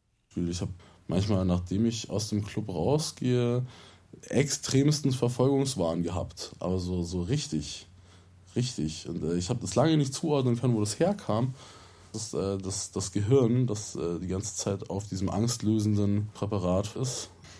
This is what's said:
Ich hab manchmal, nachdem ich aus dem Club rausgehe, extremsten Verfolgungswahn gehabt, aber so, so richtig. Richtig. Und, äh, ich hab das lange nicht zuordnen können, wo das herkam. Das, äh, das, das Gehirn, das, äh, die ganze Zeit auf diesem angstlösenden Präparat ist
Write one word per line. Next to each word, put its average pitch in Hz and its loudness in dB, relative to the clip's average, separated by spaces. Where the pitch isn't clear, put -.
Ich 87 -2
hab 90 -4
manchmal, 95 2
nachdem 90 2
ich 117 -2
aus 104 -2
dem 104 0
Club 104 -6
rausgehe, 123 0
extremsten 139 2
Verfolgungswahn 123 2
gehabt, - -6
aber 92 0
so, 90 -2
so 87 -2
richtig. 87 -4
Richtig. 78 -4
Und, 85 -4
äh, 85 0
ich 87 -2
hab 123 -2
das - -6
lange 156 4
nicht 135 0
zuordnen 131 2
können, 123 2
wo 107 2
das 104 -2
herkam. 131 0
Das, 110 -8
äh, 98 0
das, 95 -6
das - -4
Gehirn, 120 6
das, 107 -4
äh, 85 -2
die 92 -6
ganze 92 -4
Zeit - -4
auf 101 -6
diesem 95 -2
angstlösenden 104 2
Präparat 101 0
ist - -6